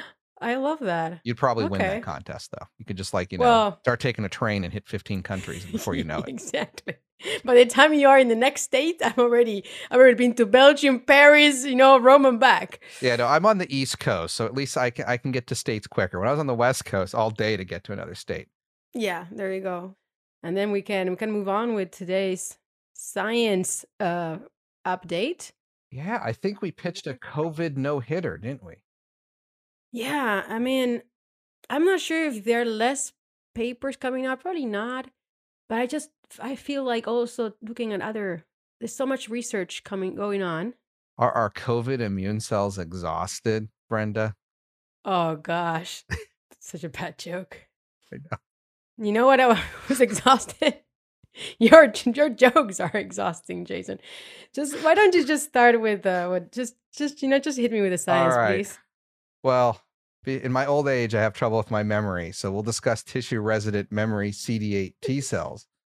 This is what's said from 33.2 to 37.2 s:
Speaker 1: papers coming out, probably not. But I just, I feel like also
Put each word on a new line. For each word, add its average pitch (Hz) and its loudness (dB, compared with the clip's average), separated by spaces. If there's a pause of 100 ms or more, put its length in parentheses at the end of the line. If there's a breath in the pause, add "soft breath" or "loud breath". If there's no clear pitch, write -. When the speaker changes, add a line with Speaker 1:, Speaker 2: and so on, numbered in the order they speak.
Speaker 1:
papers 247 -6
coming 262 -6
out, 262 -6
probably 349 -6
not. 240 -6 (600)
But 226 -4
I 247 0
just, 302 -8 (300)
I 269 -10
feel 277 -8
like 233 -4
also 240 -4